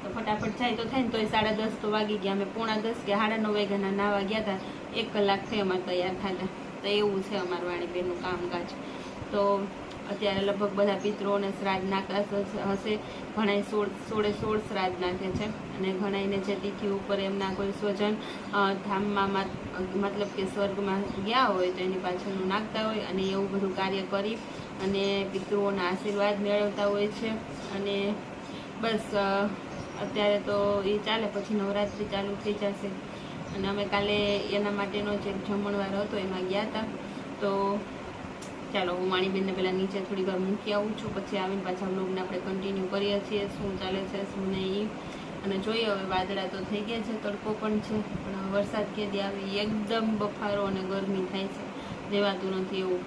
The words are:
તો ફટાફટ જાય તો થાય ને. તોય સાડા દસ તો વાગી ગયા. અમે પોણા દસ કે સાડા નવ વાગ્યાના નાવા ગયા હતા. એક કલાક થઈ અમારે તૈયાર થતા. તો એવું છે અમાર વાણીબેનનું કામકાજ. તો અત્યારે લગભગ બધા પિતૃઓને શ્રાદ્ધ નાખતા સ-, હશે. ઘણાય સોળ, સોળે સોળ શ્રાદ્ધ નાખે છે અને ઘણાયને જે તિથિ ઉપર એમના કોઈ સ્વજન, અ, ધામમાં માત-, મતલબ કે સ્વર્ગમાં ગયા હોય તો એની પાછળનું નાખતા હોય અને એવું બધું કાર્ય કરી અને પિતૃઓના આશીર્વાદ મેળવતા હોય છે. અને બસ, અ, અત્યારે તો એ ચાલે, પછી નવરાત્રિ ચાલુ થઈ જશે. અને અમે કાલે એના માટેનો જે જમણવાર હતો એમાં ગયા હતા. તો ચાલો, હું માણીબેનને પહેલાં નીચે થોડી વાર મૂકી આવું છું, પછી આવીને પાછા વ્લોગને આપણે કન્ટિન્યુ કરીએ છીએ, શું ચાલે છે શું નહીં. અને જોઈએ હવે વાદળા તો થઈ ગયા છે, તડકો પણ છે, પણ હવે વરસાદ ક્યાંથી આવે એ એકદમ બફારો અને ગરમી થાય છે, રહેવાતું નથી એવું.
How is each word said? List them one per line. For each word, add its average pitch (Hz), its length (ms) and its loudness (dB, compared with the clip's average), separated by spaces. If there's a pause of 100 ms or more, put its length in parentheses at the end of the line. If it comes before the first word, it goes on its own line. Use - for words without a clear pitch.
તો 226 160 -4
ફટાફટ 214 400 0
જાય 240 160 2
તો 233 80 -2
થાય 262 180 2
ને. 226 80 2
તોય 220 160 2
સાડા 214 260 4
દસ 214 200 0 (100)
તો 214 100 0
વાગી 214 260 2
ગયા. 190 160 0
અમે 196 120 2
પોણા 220 300 -2
દસ 220 200 0 (100)
કે 202 100 4
સાડા 220 220 4
નવ 214 160 2
વાગ્યાના 202 380 2
નાવા 202 280 4
ગયા 202 200 0
હતા. 202 180 0 (380)
એક 220 180 -2
કલાક 202 260 4 (100)
થઈ 214 100 0
અમારે 185 220 2
તૈયાર 180 320 0
થતા. 185 340 -2 (340)
તો 196 60 -2
એવું 202 360 4
છે 202 120 -4
અમાર 180 300 -2
વાણીબેનનું 175 560 -2
કામકાજ. 175 440 -2 (680)
તો 202 360 4 (420)
અત્યારે 196 320 0
લગભગ 202 340 2
બધા 202 180 6 (100)
પિતૃઓને 202 460 2
શ્રાદ્ધ 190 400 0
નાખતા 190 320 0
સ-, 202 460 -2
હશે. 202 280 2 (400)
ઘણાય 208 260 4
સોળ, 208 260 0
સોળે 208 440 0
સોળ 214 280 0
શ્રાદ્ધ 185 420 -2
નાખે 185 300 0
છે 190 140 0
અને 190 460 -2
ઘણાયને 196 460 0
જે 196 180 0
તિથિ 196 320 -2
ઉપર 196 320 0
એમના 196 340 0
કોઈ 196 180 0
સ્વજન, 208 440 2 (380)
અ, 196 200 4
ધામમાં 196 600 2
માત-, 190 640 -2
મતલબ 202 320 0
કે 196 180 -2
સ્વર્ગમાં 196 560 0 (240)
ગયા 247 180 4
હોય 185 280 4
તો 185 80 -4
એની 185 180 0
પાછળનું 185 500 -2
નાખતા 214 400 0
હોય 214 120 0
અને 185 220 0
એવું 190 300 0
બધું 196 240 0
કાર્ય 190 260 0
કરી 196 340 0 (480)
અને 196 500 2
પિતૃઓના 196 500 2
આશીર્વાદ 202 580 2
મેળવતા 202 440 2
હોય 202 220 4
છે. 220 220 -2 (440)
અને 202 400 0 (680)
બસ, 220 340 0
અ, 196 300 4 (560)
અત્યારે 208 380 4
તો 202 460 2
એ 208 120 4
ચાલે, 214 300 2
પછી 202 280 -2
નવરાત્રિ 202 500 0
ચાલુ 202 380 -2
થઈ 208 100 0
જશે. 202 340 -2 (680)
અને 196 120 0
અમે 202 180 0
કાલે 202 520 4
એના 202 340 2
માટેનો 202 440 0
જે 202 160 -2
જમણવાર 202 640 0
હતો 208 220 0
એમાં 185 260 -2
ગયા 190 180 2
હતા. 220 200 -2 (600)
તો 196 380 4 (960)
ચાલો, 180 200 2
હું 185 160 0
માણીબેનને 190 420 2
પહેલાં 185 220 2
નીચે 190 260 0
થોડી 190 240 -2
વાર 185 160 0
મૂકી 202 340 0
આવું 208 240 0
છું, 214 180 -6
પછી 196 220 -2
આવીને 190 260 0
પાછા 185 240 -2
વ્લોગને 185 340 0
આપણે 185 180 -2
કન્ટિન્યુ 190 480 -2
કરીએ 202 320 2
છીએ, 202 280 -2
શું 196 320 -4
ચાલે 190 200 -2
છે 190 240 -4
શું 190 280 -2
નહીં. 190 360 0 (560)
અને 196 140 0
જોઈએ 220 280 2
હવે 196 180 0
વાદળા 190 440 0
તો 190 160 -4
થઈ 208 180 -2
ગયા 226 180 -2
છે, 214 240 -4
તડકો 208 360 -2
પણ 214 200 2
છે, 214 220 -2
પણ 196 380 -4
હવે 190 120 -2
વરસાદ 202 340 2 (100)
ક્યાંથી 202 260 0
આવે 196 200 -2
એ 196 200 -2
એકદમ 220 560 2
બફારો 208 460 0
અને 190 180 0
ગરમી 190 440 0
થાય 196 220 -2
છે, - 160 -6 (480)
રહેવાતું 190 500 2
નથી 190 180 -2
એવું. 185 280 2